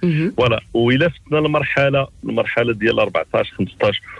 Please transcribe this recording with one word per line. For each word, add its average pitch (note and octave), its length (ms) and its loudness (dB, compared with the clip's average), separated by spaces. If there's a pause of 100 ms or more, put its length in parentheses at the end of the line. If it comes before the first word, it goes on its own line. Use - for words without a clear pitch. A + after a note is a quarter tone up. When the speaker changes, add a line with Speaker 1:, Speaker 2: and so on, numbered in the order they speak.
Speaker 1:
مهم. E3 340 0
Speaker 2:
فوالا، A#2 240 2 (140)
والا B2+ 340 2
فتنا - 300 -4
المرحله، C#3 680 0 (180)
المرحله A#2 480 -2
ديال A2 280 0
أربعتاش، G#2 520 -2
خمسطاش، - 500 -2 (180)